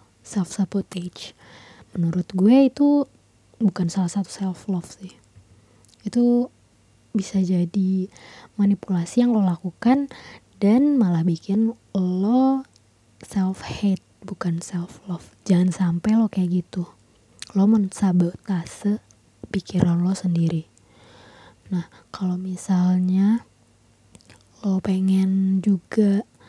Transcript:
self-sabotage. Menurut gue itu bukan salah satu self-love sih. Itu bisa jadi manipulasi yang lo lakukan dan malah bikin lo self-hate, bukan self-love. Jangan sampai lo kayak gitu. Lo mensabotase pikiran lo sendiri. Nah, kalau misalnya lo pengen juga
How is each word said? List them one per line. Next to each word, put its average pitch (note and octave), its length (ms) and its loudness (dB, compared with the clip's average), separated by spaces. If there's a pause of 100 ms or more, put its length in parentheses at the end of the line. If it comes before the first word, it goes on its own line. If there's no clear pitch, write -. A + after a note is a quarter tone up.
(240)
self-sabotage. - 1120 -6 (560)
Menurut E3+ 400 -2
gue B3 400 6
itu C#4+ 320 2 (560)
bukan F3+ 320 0
salah F#3 160 -2
satu G3 240 -6
self-love F#3 560 -6
sih. - 260 -20 (880)
Itu A#3+ 480 0 (640)
bisa G3 240 -2
jadi F#3 720 0 (480)
manipulasi G3 640 0
yang A#3+ 80 2
lo A3 140 2
lakukan A#3 640 -2 (480)
dan C4 400 4
malah F3 240 2
bikin G3 540 -2 (180)
lo A3 720 0 (560)
self-hate, F#3+ 800 -4 (220)
bukan F3+ 340 -6
self-love. F3 640 -10 (240)
Jangan F3+ 240 4
sampai F3 480 0
lo A3+ 80 2
kayak F3+ 380 -2
gitu. - 240 -10 (640)
Lo G3+ 160 4
mensabotase F#3+ 1300 -2 (560)
pikiran F3 480 0
lo F#3 140 0
sendiri. E3 500 -2 (1040)
Nah, F3 160 -4 (240)
kalau F3+ 240 -4
misalnya F#3 1120 0 (1200)
lo F#3+ 160 0
pengen F#3+ 800 2
juga G3+ 640 0 (240)